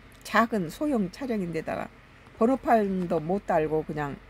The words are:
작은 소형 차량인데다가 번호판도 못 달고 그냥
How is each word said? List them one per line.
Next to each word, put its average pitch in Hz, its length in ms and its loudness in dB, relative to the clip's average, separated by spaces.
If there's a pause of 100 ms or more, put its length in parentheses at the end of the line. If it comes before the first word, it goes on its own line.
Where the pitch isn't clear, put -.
(220)
작은 208 480 0
소형 233 400 0
차량인데다가 185 760 -4 (500)
번호판도 202 840 2
못 180 260 -2
달고 156 380 0
그냥 147 320 -6 (140)